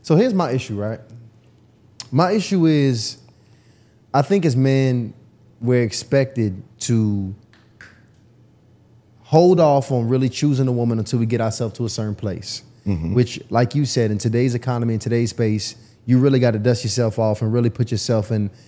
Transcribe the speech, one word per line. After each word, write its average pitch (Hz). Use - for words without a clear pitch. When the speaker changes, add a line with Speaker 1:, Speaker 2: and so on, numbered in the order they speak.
Speaker 1:
So 156
here's 226
my 170
issue, 110
right? 110
My 180
issue 190
is, 139
I 139
think 196
as 127
men, 131
we're 123
expected 113
to 104
hold 175
off 143
on 117
really 131
choosing 135
a 123
woman 117
until 117
we 117
get 113
ourselves 110
to 120
a 110
certain 107
place. -
Speaker 2:
Mm-hmm. 87
Speaker 1:
Which, 123
like 120
you 147
said, 117
in 107
today's 120
economy, 117
in 107
today's 117
space, 107
you 127
really 135
gotta 117
dust 120
yourself 113
off 110
and 110
really 120
put 113
yourself 110
in, 104